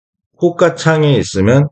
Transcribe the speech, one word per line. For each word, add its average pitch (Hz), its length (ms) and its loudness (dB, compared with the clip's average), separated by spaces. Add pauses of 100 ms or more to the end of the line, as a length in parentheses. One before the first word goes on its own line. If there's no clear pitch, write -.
(420)
호가창에 160 760 0
있으면 107 540 0